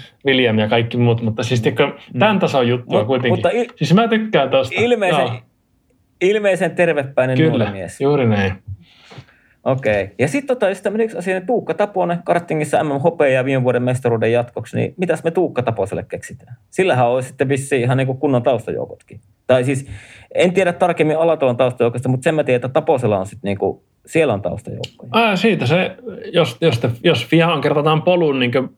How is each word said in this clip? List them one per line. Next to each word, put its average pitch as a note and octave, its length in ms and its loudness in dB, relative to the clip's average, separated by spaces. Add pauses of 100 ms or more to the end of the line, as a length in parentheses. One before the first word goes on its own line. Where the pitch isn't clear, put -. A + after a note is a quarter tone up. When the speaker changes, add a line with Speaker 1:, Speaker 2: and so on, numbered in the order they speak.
(260)
Speaker 1:
William B2+ 340 2
ja G#2+ 100 0
kaikki A#2 280 0
muut, A#2 240 2
mutta A2+ 220 -2
siis A2+ 180 0
tiedätkö, C#3+ 260 2 (260)
Speaker 2:
Mm. B2+ 60 -2
Speaker 1:
tän G3+ 200 2
tason C3 280 0
juttua A#2+ 320 0
Speaker 2:
Mut-, G#2+ 80 0
Speaker 1:
kuitenkin. B2 260 0
Speaker 2:
mutta A2 160 0
il-, A#3 260 -4
Speaker 1:
Siis D#3+ 180 0
mä A3+ 140 4
tykkään G#3+ 420 0
tosta. - 320 0
Speaker 2:
ilmeisen G#3 400 0
Speaker 1:
Joo. A#2+ 180 -4 (840)
Speaker 2:
ilmeisen F#3+ 500 2
tervepäinen C3+ 680 0
Speaker 1:
Kyllä, D#3+ 200 4
Speaker 2:
nuori G#2 140 0
mies. F#2+ 300 -10
Speaker 1:
juuri C#3 260 2
näin. G2 260 2 (1080)
Speaker 2:
Okei. G#2+ 460 0 (100)
Ja C#3+ 80 2
sit C#4 180 -2
tota, A#3+ 240 0
jos F#3+ 120 -6
tämmönen G#3+ 240 -2
yksi A3 120 -6
asia, F#3 220 -4
niin F#3 80 -10
Tuukka A3+ 260 -2
Taponen F3+ 500 -2
kartingissa D#3+ 600 0
M D#3 40 -2
M-hopeaa C#3 580 2
viime C3+ 180 0
vuoden B2 200 0
mestaruuden A#2 480 0
jatkoksi, A#2 460 -4
niin A#2 200 -2
mitäs F3 260 -2
me E3+ 80 -2
Tuukka E3 320 0
Taposelle F#2+ 400 -4
keksitään? - 540 -14 (120)
Sillähän C3 380 2
olisi B2+ 200 0
sitten C3+ 220 -2
vissiin C#3 320 0
ihan B2+ 160 2
niinku C3 160 0
kunnon C3 300 0
taustajoukotkin. - 760 -4 (280)
Tai B2+ 160 4
siis, C3+ 240 -4 (480)
en F3 180 2
tiedä F3+ 200 2
tarkemmin E3 440 2
Alatalon D#3 400 2
taustajoukosta, B2 520 0
mut B2+ 140 0
sen D#3+ 120 0
mä D3+ 80 2
tiedän, B2+ 140 0
että B2+ 120 -4
Taposella B2 500 2
on F#2+ 60 -4
sit - 180 -16
niinku, G2 400 -4 (220)
siellä D#3 280 0
on G2 80 -4
taustajoukkoja. - 720 -10
Speaker 1:
Ää, G#3+ 220 2
siitä F3 300 0
se, F3 300 0 (380)
jos, D#3+ 280 0
jos E3 180 2
te, B2+ 100 -2 (140)
jos E3+ 240 2
fia E3 260 4
on C#3+ 80 -2
kertataan D3 400 0
polun D#3+ 380 2
niinkö B2+ 240 0 (140)